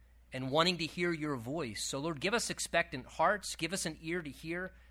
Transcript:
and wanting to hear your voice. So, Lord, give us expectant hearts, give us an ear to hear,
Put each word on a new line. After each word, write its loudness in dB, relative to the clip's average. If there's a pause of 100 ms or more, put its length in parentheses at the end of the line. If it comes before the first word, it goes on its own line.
(340)
and -2
wanting 6
to 0
hear 0
your -2
voice. -4
So, -2
Lord, -2
give 2
us 2
expectant 0
hearts, 2
give -2
us -4
an -4
ear -4
to -6
hear, -6 (180)